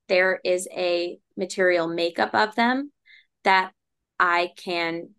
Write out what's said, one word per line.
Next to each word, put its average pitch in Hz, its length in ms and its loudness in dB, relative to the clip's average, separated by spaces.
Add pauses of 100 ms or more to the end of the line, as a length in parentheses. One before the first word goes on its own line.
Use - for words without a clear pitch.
there 185 340 2
is 185 320 0
a 175 440 -2 (180)
material 180 500 2
makeup 170 480 -2
of 214 200 2
them 254 360 0 (540)
that 190 280 2 (460)
I 175 380 2
can 170 640 -4